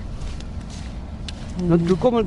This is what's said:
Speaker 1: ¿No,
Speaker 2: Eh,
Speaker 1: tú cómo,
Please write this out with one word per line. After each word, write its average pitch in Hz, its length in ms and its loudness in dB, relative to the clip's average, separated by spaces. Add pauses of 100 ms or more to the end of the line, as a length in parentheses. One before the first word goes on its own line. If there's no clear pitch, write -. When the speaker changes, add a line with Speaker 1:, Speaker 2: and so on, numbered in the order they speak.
(1700)
Speaker 1:
¿No, 170 80 6
Speaker 2:
Eh, 170 40 8
Speaker 1:
tú 170 180 4
cómo, 240 300 4